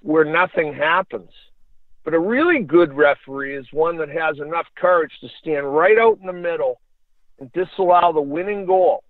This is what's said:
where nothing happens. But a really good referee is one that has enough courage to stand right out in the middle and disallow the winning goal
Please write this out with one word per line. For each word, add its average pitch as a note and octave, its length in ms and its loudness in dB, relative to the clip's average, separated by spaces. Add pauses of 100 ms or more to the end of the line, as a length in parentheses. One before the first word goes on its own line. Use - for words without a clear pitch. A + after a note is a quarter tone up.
where D#3 240 2
nothing D#3+ 500 0
happens. C#3+ 560 -2 (720)
But D#3 100 -4
a E3 60 4
really C4+ 400 0
good D#3+ 340 2
referee C#3 640 -2
is C3 160 -14
one E3 240 -2
that D3+ 140 -6
has D#3 280 -4
enough D#3 280 -8 (100)
courage F3 360 0 (100)
to B2 60 -18 (120)
stand C#3+ 340 -6
right F#3+ 240 4
out A3+ 220 4
in F#3+ 60 -14
the F#3 60 -8
middle E3 480 -6 (600)
and C3 120 -18
disallow F3 600 2
the D#3 80 0
winning F#3 440 -6
goal F3+ 460 2